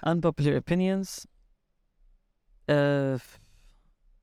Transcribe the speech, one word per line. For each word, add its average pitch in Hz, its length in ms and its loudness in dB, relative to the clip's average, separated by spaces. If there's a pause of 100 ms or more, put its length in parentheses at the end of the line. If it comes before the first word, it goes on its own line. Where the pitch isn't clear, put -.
Unpopular 151 500 0
opinions. 185 680 -2 (1400)
آه، 143 460 2
ف-، - 240 -12 (840)